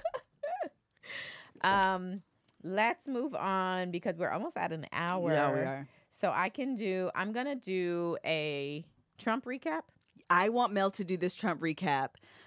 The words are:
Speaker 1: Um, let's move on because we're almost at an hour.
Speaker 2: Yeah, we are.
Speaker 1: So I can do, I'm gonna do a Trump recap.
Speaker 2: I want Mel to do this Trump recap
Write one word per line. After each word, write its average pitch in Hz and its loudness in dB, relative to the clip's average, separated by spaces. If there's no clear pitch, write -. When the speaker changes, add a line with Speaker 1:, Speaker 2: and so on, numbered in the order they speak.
Speaker 1:
Um, 190 2
let's 208 0
move 262 -2
on 185 0
because 175 -2
we're 175 0
almost 240 -2
at 170 -2
an 156 -6
hour. 170 0
Speaker 2:
Yeah, 143 4
we 135 0
are. 135 -4
Speaker 1:
So - -2
I 175 2
can 262 -4
do, 185 0
I'm 190 -2
gonna 262 -2
do 175 -2
a 151 -2
Trump 240 -2
recap. 302 -4
Speaker 2:
I 180 6
want 233 4
Mel 196 4
to 202 -4
do 180 -2
this 180 0
Trump 175 -2
recap 156 2